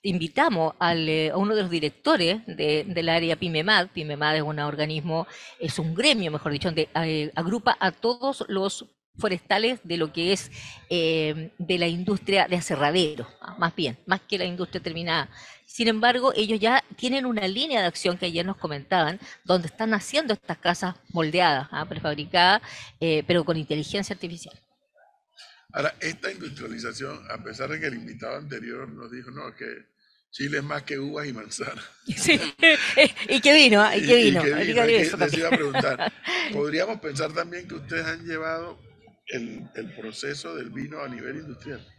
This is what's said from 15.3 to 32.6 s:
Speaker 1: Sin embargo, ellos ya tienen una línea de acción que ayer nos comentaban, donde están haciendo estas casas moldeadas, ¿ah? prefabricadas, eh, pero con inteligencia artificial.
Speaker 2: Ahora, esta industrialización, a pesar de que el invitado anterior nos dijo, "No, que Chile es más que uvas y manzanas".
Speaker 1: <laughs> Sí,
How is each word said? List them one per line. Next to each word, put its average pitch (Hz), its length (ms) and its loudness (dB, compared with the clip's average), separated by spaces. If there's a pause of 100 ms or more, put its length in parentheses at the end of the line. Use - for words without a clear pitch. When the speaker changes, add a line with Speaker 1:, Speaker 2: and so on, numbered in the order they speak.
Speaker 1:
Sin 233 240 -2
embargo, 240 460 4
ellos 214 240 0
ya 226 240 4 (120)
tienen 254 300 -2
una 220 220 -2
línea 240 340 -2
de 180 60 2
acción 175 300 -2
que 180 100 -4
ayer 170 180 -2
nos 196 120 -6
comentaban, 156 600 0 (240)
donde 175 240 2
están 220 260 -2
haciendo 254 400 0
estas - 260 -6
casas 180 360 0 (140)
moldeadas, 156 600 2
¿ah? 151 180 -4
prefabricadas, 160 720 4 (400)
eh, 156 260 2
pero 175 160 4
con 160 140 0
inteligencia 156 560 -4
artificial. 170 420 -14 (1200)
Speaker 2:
Ahora, 147 260 -2
esta 180 320 -6
industrialización, 131 880 -12 (100)
a 110 140 -10
pesar 113 260 -10
de 156 120 -6
que 156 60 -4
el 123 80 -6
invitado 117 420 -12
anterior 127 500 -12
nos 120 240 -18
dijo, 123 200 -16
"No, 135 240 -14
que 117 100 -14 (680)
Chile 143 280 -6
es 139 40 -6
más 147 200 -6
que 143 160 -8
uvas 147 280 -6
y 131 60 -8
manzanas". - 500 -10 (120)
Speaker 1:
<laughs> - 200 -10
Sí, - 240 2 (220)